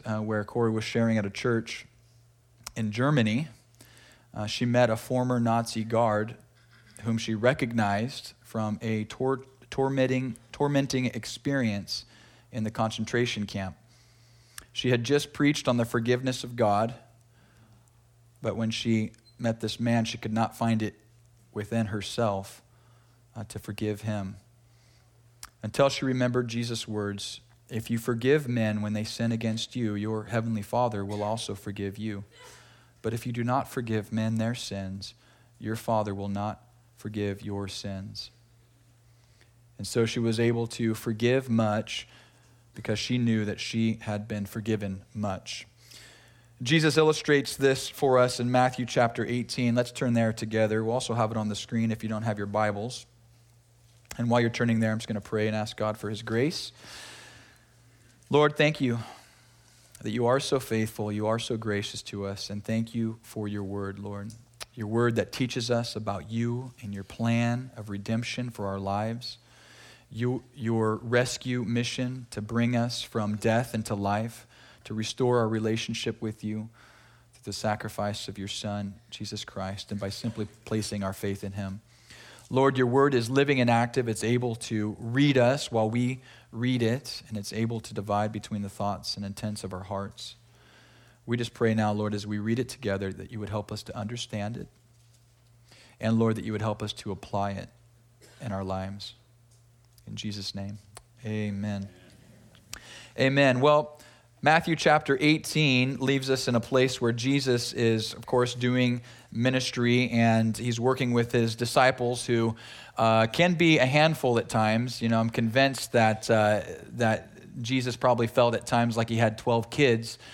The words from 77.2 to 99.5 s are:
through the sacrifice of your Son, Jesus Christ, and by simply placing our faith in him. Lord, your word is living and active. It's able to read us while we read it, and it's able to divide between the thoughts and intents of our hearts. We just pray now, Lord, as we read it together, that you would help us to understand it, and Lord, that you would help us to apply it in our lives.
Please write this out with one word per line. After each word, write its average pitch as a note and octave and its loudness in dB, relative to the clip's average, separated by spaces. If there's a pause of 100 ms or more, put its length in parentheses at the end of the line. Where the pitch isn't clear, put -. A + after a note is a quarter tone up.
through - -20
the G#2 -8
sacrifice G#2 -4
of G2 -12
your G2 -6
Son, G2+ -6 (160)
Jesus G#2+ -10
Christ, F#2+ -10
and G2+ -6
by G2 -4
simply A2 -6 (160)
placing G#2+ -4
our F#2+ -2
faith G2 -6
in G2 -8
him. G2 -6 (720)
Lord, C3+ 4
your B2 4
word C3+ 6
is A#2 2
living C3+ 4
and B2 4
active. A#2+ 2
It's G#2+ -4
able A#2+ 0
to G#2+ -4
read C3 4
us B2 4
while A2 2
we B2 0 (300)
read B2 0
it, A#2 0
and A2 -6
it's G2+ -8
able A2+ -2
to A2 -12
divide G#2 0
between G#2 -6
the G2+ -6
thoughts - -6
and G2+ -8
intents G#2 -6
of F#2+ -8
our F#2 -8
hearts. G2 -8 (920)
We A#2+ 0
just A#2 -4
pray A2+ 2
now, G#2+ 2
Lord, G#2 -2
as G#2 -6
we G#2 -4
read A2+ 0
it A#2+ -4
together, G2 -4
that F#2 -14
you A2 -10
would G2+ -8
help G#2 -6
us G#2+ -10
to - -12
understand A2 -6
it, - -10 (1300)
and A2+ 2
Lord, A2+ 4
that A2+ -4
you A2 -4
would G#2 -2
help A2 -2
us G#2 -6
to - -8
apply G2 -4
it F#2+ -10 (720)
in A2 -8
our G2 -4
lives. F#2+ -8 (920)